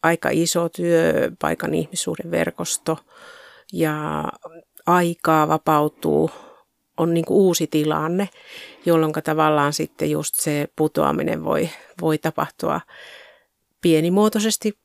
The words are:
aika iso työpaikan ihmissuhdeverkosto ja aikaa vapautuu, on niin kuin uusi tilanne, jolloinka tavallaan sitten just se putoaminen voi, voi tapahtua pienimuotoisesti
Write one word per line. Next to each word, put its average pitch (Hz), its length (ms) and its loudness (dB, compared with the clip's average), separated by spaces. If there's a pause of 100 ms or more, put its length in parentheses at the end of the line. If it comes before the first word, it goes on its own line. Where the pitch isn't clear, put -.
aika 165 300 0
iso 170 360 0
työpaikan 165 1040 0
ihmissuhdeverkosto 170 1200 -4 (760)
ja 151 520 -2 (640)
aikaa 170 640 4
vapautuu, 156 840 0 (680)
on 170 180 0
niin 165 100 0
kuin - 120 0
uusi 180 300 4
tilanne, 156 640 0 (580)
jolloinka 160 360 2
tavallaan 151 500 2
sitten 151 380 -4
just 151 240 -4
se 147 420 -2
putoaminen 156 680 0
voi, 160 260 0 (300)
voi 156 180 0
tapahtua 156 640 -4 (1000)
pienimuotoisesti 208 1040 2